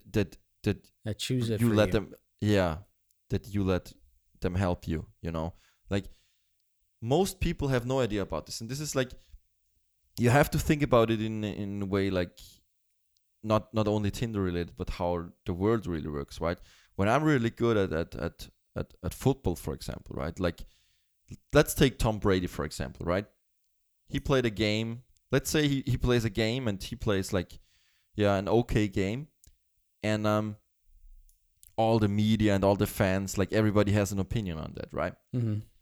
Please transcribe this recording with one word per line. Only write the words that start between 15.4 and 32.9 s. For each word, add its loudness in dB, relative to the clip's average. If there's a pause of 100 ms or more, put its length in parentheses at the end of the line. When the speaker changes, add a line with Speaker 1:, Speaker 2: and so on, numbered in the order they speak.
Speaker 1:
the -4
world 0
really -4
works, -8
right? -2 (360)
When 2
I'm 2
really 2
good 2
at, 0
at, -4
at, -8 (260)
at, -8 (100)
at -6
football, 0
for -8
example, -12
right? -6
Like, -2 (880)
let's 4
take 4
Tom 2
Brady, 2
for -6
example, -8
right? -2 (840)
He -4
played 2
a 2
game. -2 (280)
Let's 0
say 2
he, 0
he 0
plays 2
a 0
game -2
and -4
he -10
plays, -2
like, -4 (560)
yeah, 4
an -2
okay 2
game. -2 (760)
And, -2
um, 0 (1200)
all 4
the 4
media 4
and 2
all 6
the 0
fans, 0